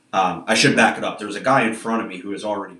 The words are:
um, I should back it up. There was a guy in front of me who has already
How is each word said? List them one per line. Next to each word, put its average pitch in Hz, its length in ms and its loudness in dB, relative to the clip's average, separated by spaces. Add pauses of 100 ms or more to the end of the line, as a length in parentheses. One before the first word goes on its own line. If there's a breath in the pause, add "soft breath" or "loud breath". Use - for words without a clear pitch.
(120)
um, 90 360 0
I 107 80 2
should 117 200 4
back 113 220 4
it 104 60 -8
up. 101 160 -4
There 104 80 -8
was 101 80 -6
a 98 60 -8
guy 127 260 4
in 113 60 -2
front 113 280 -4
of 98 60 -6
me 92 100 -10
who 101 140 -10
has 95 120 -8
already 98 360 -6